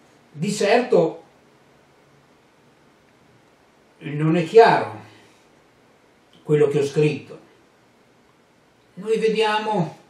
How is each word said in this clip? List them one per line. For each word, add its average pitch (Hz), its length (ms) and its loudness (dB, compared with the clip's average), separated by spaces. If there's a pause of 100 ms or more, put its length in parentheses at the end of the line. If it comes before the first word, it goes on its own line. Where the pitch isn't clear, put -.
(320)
Di 156 180 -8
certo 208 720 0 (2750)
non 151 400 -2
è 165 80 -2
chiaro 214 500 4 (1500)
quello 147 260 2
che 151 100 -2
ho 139 80 0
scritto. 147 520 -4 (1600)
Noi 214 240 -4
vediamo, 214 800 -2 (120)